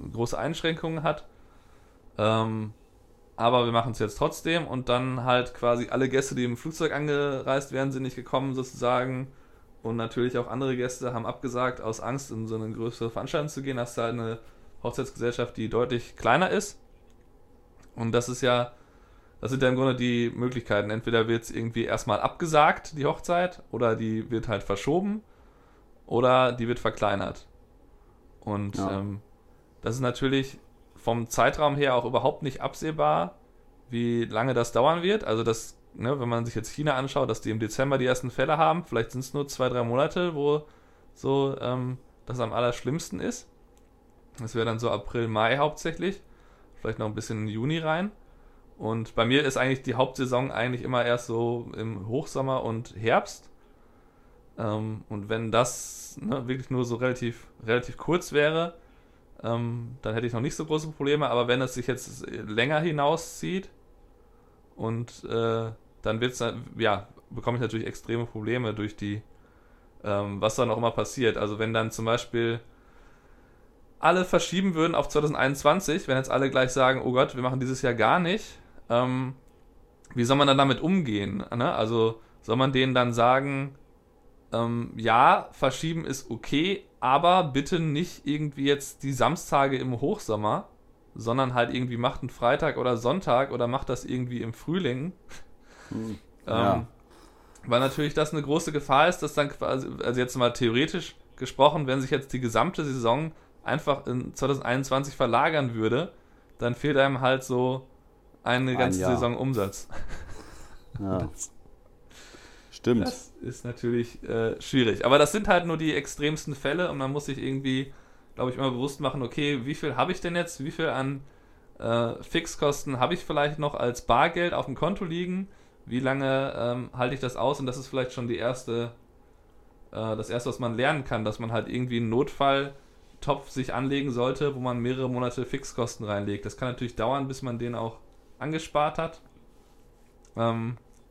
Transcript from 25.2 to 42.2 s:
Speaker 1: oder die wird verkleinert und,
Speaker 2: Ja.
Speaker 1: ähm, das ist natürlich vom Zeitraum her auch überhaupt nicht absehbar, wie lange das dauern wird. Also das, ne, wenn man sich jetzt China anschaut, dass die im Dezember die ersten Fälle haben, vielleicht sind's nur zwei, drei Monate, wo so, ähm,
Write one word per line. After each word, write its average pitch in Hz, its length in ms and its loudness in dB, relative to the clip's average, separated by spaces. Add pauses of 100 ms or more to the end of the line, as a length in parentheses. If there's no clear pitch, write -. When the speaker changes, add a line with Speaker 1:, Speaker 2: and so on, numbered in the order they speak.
Speaker 1:
oder 127 460 4
die 120 160 -2
wird 123 100 0
verkleinert 101 720 -2 (920)
und, 101 360 -4
Speaker 2:
Ja. 98 240 -2
Speaker 1:
ähm, 101 200 -8 (600)
das 117 160 -4
ist 131 40 -8
natürlich 131 600 0 (340)
vom 117 340 -2
Zeitraum 139 460 4
her 139 220 4
auch 117 80 2
überhaupt 120 400 0
nicht 131 160 -6
absehbar, 156 760 0 (560)
wie 117 340 0
lange 120 300 0
das 120 160 2
dauern 156 320 4
wird. 202 220 0
Also 110 180 0
das, - 340 -2 (180)
ne, 131 260 -2
wenn 120 80 -2
man 117 180 0
sich 117 80 -8
jetzt 107 160 -6
China 151 240 0
anschaut, 135 340 0
dass 113 120 -2
die 110 100 -4
im 110 80 -2
Dezember 135 400 0
die 123 80 2
ersten 127 240 0
Fälle 147 260 2
haben, 160 280 4
vielleicht 113 260 -2
sind's 127 240 -8
nur 143 140 -2
zwei, 127 200 0
drei 123 140 0
Monate, 156 540 0
wo 147 260 2 (520)
so, 135 460 0
ähm, 127 380 -2 (260)